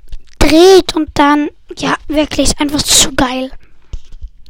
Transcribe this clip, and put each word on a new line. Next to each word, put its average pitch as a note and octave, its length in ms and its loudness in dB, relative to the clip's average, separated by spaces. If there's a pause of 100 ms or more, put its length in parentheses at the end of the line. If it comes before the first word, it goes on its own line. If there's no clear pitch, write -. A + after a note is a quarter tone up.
(380)
dreht F4+ 580 4
und D4+ 160 -2
dann, D4 380 0 (260)
ja, - 200 -4 (100)
wirklich D4 520 -2
einfach C#4+ 220 -2
zu - 340 -2
geil. C4 380 -4 (960)